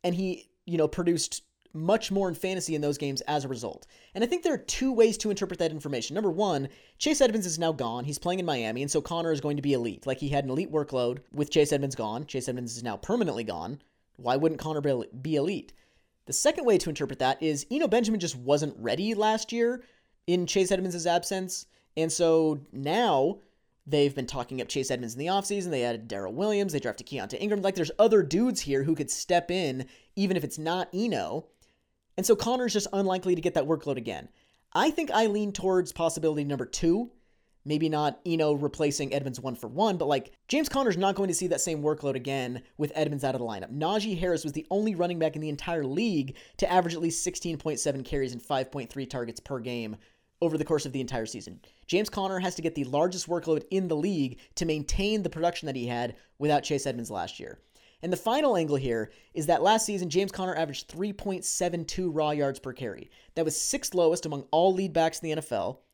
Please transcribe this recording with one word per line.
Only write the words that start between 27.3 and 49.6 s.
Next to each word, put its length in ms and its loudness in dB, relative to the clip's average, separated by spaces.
Ingram. 220 0
Like, 140 2
there's 240 -2
other 240 8
dudes 400 0
here 200 0
who 120 2
could 160 -4
step 400 0
in, 340 -2
even 220 2
if 60 -2
it's 120 -6
not 380 -2
Eno. 540 -2
And 80 -2
so 100 8
Connor's 380 0
just 220 0
unlikely 400 2
to 80 -4
get 120 0
that 120 2
workload 320 -2
again. 320 -10
I 180 4
think 220 -4
I 140 4
lean 260 0
towards 400 2
possibility 520 0
number 200 -2
two. 460 0
Maybe 240 2
not 340 0
Eno 300 2
replacing 580 -2
Edmonds 280 -4
one 140 -6
for 140 -10
one, 300 0
but, 100 -2
like, 240 0
James 220 2
Conner's 260 2
not 180 2
going 140 0
to 60 0
see 140 -2
that 120 0
same 220 -2
workload 320 0
again 480 -4
with 160 -2
Edmonds 300 0
out 100 0
of 60 -2
the 60 -4
lineup. 240 -8
Najee 480 0
Harris 260 0
was 100 -4
the 160 -6
only 240 0
running 240 0
back 160 0
in 80 -6
the 80 -4
entire 340 -2
league 520 0
to 160 2
average 220 4
at 80 -4
least 200 -2
sixteen 360 -6
point 220 -4
seven 220 -2
carries 300 -2
and 80 -10
five 300 -2
point 180 -8
three 160 -6
targets 360 -6
per 180 -8
game 380 -6